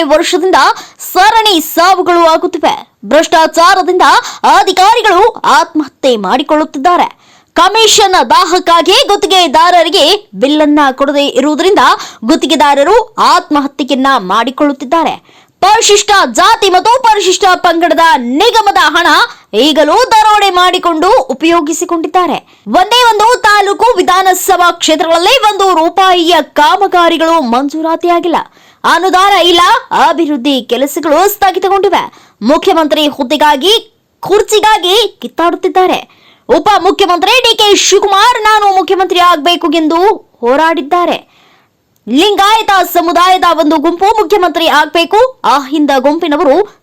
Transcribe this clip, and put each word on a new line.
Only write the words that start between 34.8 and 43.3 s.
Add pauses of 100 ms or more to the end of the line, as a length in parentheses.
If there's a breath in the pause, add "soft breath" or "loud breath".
ಕಿತ್ತಾಡುತ್ತಿದ್ದಾರೆ. (560 soft breath)
ಉಪಮುಖ್ಯಮಂತ್ರಿ (100)
ಡಿ
ಕೆ (160)
ಶಿವಕುಮಾರ್ (100)
ನಾನು (120)
ಮುಖ್ಯಮಂತ್ರಿ
ಆಗ್ಬೇಕು (100)
ಎಂದು (400)
ಹೋರಾಡಿದ್ದಾರೆ. (920 soft breath)
ಲಿಂಗಾಯತ (220)
ಸಮುದಾಯದ (140)